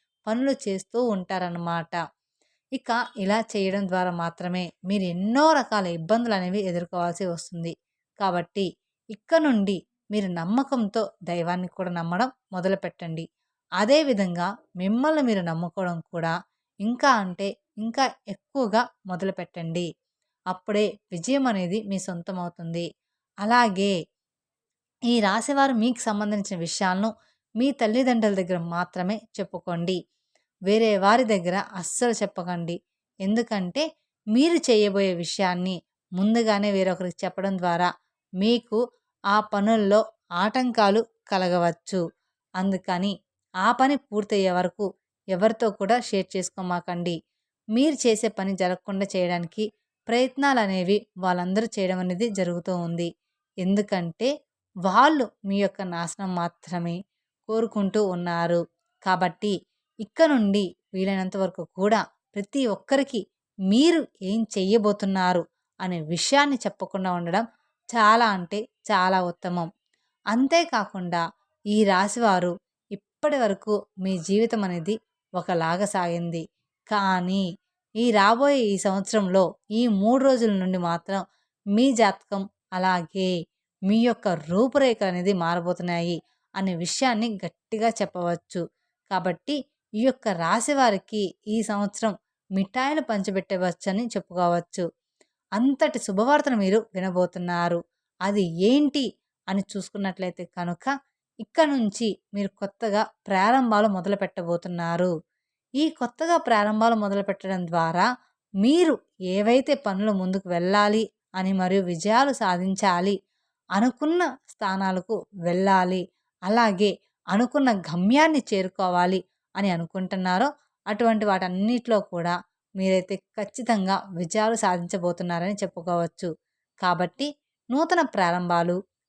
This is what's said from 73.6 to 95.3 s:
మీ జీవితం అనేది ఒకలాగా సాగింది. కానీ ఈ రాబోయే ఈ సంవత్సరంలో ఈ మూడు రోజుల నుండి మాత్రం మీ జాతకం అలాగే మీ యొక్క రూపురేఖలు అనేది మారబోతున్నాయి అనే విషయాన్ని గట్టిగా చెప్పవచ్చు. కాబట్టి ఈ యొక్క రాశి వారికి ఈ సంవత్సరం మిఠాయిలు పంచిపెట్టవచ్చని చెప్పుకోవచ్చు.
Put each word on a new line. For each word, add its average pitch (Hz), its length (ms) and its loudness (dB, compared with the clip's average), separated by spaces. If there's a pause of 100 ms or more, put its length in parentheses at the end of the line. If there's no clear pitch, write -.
మీ 190 200 -2
జీవితం 208 460 0
అనేది 180 320 -4 (380)
ఒకలాగా 175 520 -2
సాగింది. 170 580 -4 (440)
కానీ 190 560 0 (520)
ఈ 226 160 0
రాబోయే 233 500 6
ఈ 202 160 2
సంవత్సరంలో 190 640 2 (280)
ఈ 233 160 2
మూడు 220 360 4
రోజుల 233 300 4
నుండి 185 240 0
మాత్రం 175 440 -2 (440)
మీ 214 280 4
జాతకం 202 480 0 (320)
అలాగే 185 560 0 (520)
మీ 202 180 2
యొక్క 233 280 2 (160)
రూపురేఖలు 226 640 2
అనేది 180 240 0
మారబోతున్నాయి 175 840 -2 (380)
అనే 190 200 -2
విషయాన్ని 220 600 -2
గట్టిగా 214 540 -4
చెప్పవచ్చు. 175 720 -4 (500)
కాబట్టి 185 440 -4 (380)
ఈ 214 80 -2
యొక్క 254 280 0
రాశి 185 440 0
వారికి 220 480 0 (260)
ఈ 214 160 -2
సంవత్సరం 202 480 -4 (380)
మిఠాయిలు 254 520 -2
పంచిపెట్టవచ్చని 190 1080 -2
చెప్పుకోవచ్చు. 175 800 -2 (640)